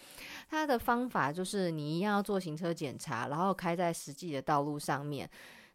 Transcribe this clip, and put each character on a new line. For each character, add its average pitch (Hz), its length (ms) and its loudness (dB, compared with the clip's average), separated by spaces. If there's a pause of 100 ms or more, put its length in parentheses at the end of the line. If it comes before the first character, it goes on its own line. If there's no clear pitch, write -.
(480)
它 311 180 2
的 262 120 4
方 247 300 2
法 147 240 2
就 175 100 -2
是 185 280 2
你 156 260 -2
一 170 40 2
样 208 160 2
要 202 60 4
做 196 160 2
行 170 180 -2
车 170 180 0
检 156 240 -4
查， 123 300 -2
然 143 100 0
后 185 160 4
开 175 200 0
在 170 180 2
实 - 200 -8
际 165 200 -6
的 135 80 0
道 143 220 4
路 147 160 0
上 143 260 0
面， 139 240 -4 (460)